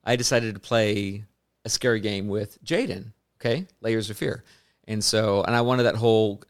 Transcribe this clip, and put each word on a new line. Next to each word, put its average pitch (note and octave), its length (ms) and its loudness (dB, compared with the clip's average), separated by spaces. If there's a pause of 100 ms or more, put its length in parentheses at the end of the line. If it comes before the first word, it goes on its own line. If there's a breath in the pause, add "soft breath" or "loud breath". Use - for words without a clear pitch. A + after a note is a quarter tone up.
I A#2+ 120 0
decided A#2 380 0
to - 60 -14
play G#2 640 0 (400)
a A#2 40 -8
scary A2+ 320 0
game G2+ 280 -4
with G#2 360 -6
Jaden, A2+ 480 -4 (280)
okay? C3+ 260 -2 (140)
Layers A2+ 300 -2
of G#2 80 -10
Fear. - 260 -6 (420 soft breath)
And G#2+ 160 -4
so, G#2 400 2
and G#2+ 140 0
I A#2 60 2
wanted B2 220 2
that A#2 120 2
whole, A2 540 2